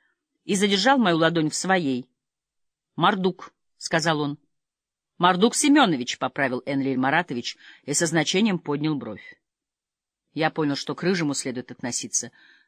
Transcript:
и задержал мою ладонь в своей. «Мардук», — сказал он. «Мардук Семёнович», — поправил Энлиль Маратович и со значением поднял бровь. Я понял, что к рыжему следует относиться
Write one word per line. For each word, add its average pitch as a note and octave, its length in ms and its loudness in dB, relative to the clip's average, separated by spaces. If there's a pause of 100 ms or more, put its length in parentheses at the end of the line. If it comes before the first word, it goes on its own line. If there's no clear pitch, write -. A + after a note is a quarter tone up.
(460)
и G3+ 100 -2
задержал G3+ 420 2
мою F#3 200 4
ладонь E3 320 2
в D3 60 -6
своей. D#3 540 -2 (840)
«Мардук», — F#3 580 -2 (240)
сказал D#3+ 440 -2
он. C#3+ 160 -4 (800)
«Мардук F3+ 380 4
Семёнович», — A#3 640 2
поправил B2+ 460 -2
Энлиль C3+ 320 -2
Маратович C3+ 600 -2 (260)
и C#3 100 -8
со E3+ 120 0
значением E3+ 540 0
поднял D3 360 -2
бровь. A2 440 -12 (920)
Я D#3 160 0
понял, D3+ 260 -2
что C3+ 200 -8
к - 80 -10
рыжему E3 300 0
следует B2+ 380 -8
относиться A#2 600 -8 (360)